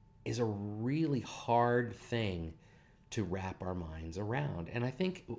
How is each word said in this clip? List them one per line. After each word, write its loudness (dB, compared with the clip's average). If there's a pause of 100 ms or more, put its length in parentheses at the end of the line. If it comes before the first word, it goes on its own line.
(240)
is 0
a 4
really 0
hard 4
thing -2 (580)
to 0
wrap -4
our -2
minds -6
around. -2
And 0
I 0
think -2 (140)